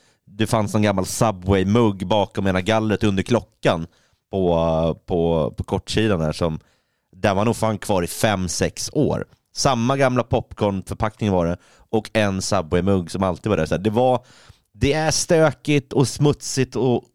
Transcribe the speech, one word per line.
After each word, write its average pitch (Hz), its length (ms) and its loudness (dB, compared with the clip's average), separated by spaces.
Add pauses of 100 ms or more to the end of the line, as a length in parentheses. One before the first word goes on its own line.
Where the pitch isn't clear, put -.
(260)
det 104 220 -4
fanns 104 260 -2
någon 107 100 0
gammal 98 220 0
Subway-mugg 98 1000 0
bakom 101 400 0
ena 92 140 2
gallret 110 420 0
under 98 200 0
klockan 98 640 -2 (440)
på, 82 760 0
på, 82 520 0
på - 60 -8
kortsidan 101 560 0
där, 78 120 0
som, 80 280 -4 (560)
där 95 200 0
var 104 100 0
nog 113 100 0
fan 110 220 -2
kvar 90 260 0
i 85 40 -4
fem, 95 420 -2
sex - 440 -4
år. 120 320 -2 (300)
Samma 131 420 0
gamla 123 260 2
popcornförpackning 107 1080 -2
var 90 140 2
det, 87 120 -2 (320)
och 110 240 -2
en 98 280 0
Subway-mugg 90 680 0
som 95 120 -2
alltid 92 260 -2
var 95 80 2
där. 80 80 0
Så 80 100 -2
här, 85 60 -4
det 110 80 0
var, 123 360 0 (480)
det 135 200 0
är 156 180 0
stökigt 151 800 0
och 135 140 2
smutsigt 135 680 -2
och 120 280 0 (120)